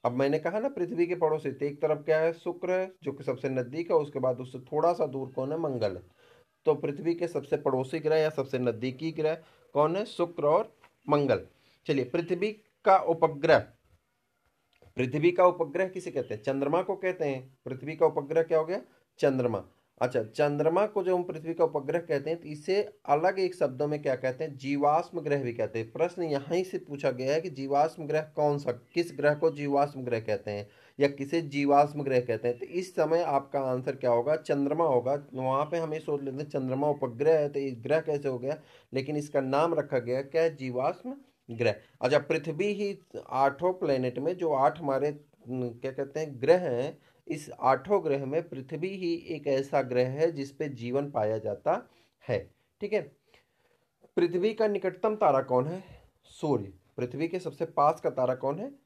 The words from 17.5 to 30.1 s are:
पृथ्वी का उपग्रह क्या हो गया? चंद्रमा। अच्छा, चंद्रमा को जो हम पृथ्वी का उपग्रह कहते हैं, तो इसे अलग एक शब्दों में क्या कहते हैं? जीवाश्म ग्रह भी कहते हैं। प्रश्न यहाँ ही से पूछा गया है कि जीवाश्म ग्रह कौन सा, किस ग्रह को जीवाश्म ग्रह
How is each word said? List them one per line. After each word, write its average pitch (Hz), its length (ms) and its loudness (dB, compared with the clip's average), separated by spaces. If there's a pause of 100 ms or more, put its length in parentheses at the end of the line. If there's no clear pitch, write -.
पृथ्वी 131 300 -10
का 160 100 4
उपग्रह 156 380 2
क्या 165 140 2
हो 156 80 2
गया? 190 160 -4 (380)
चंद्रमा। 123 440 2 (380)
अच्छा, 123 220 0
चंद्रमा 151 640 2
को 208 160 -2
जो 185 140 2
हम 180 60 0
पृथ्वी 160 300 -8
का 170 100 2
उपग्रह 156 360 0
कहते 151 300 -2
हैं, 170 100 -4
तो 160 80 -16
इसे 156 340 -2 (240)
अलग 180 340 2
एक 180 160 0
शब्दों 143 320 0
में 151 140 -2
क्या 143 140 0
कहते 127 280 -4
हैं? 147 140 -8
जीवाश्म 147 640 0
ग्रह 143 220 0
भी 120 100 -4
कहते 113 260 -2
हैं। 113 120 -6
प्रश्न 170 320 -2
यहाँ 151 320 -2
ही 185 80 2
से 185 160 -8
पूछा 143 320 -4
गया 131 220 -2
है 160 80 2
कि 185 100 -8
जीवाश्म 139 560 0
ग्रह 151 140 0 (140)
कौन 147 220 2
सा, 143 140 -2 (220)
किस 170 240 -2
ग्रह 147 180 4
को 160 160 2
जीवाश्म 143 520 0
ग्रह 120 160 -2